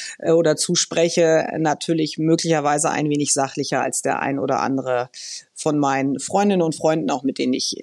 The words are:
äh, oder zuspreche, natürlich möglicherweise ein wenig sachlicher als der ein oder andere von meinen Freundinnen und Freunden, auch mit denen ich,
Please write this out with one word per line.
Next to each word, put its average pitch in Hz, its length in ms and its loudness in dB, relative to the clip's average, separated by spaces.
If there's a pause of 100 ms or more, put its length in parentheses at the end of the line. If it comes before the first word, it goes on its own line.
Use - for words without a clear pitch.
(200)
äh, - 120 0
oder 160 240 4
zuspreche, 165 920 2 (120)
natürlich 156 600 -2
möglicherweise 156 720 2
ein 151 200 0
wenig 147 240 0
sachlicher 135 480 -2
als 131 200 -2
der - 200 -2
ein 135 180 -2
oder 139 220 0
andere 127 480 -2 (440)
von 151 240 -2
meinen 135 420 0
Freundinnen 196 420 2
und 160 140 0
Freunden, 160 360 0
auch 139 120 -4
mit 135 140 -2
denen 131 140 -2
ich, 135 320 -4